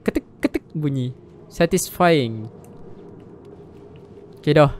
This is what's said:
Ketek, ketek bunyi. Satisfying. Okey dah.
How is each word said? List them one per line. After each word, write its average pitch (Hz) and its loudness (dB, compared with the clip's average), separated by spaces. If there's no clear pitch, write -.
Ketek, - -2
ketek - -2
bunyi. 139 -2
Satisfying. 160 2
Okey 151 2
dah. 147 6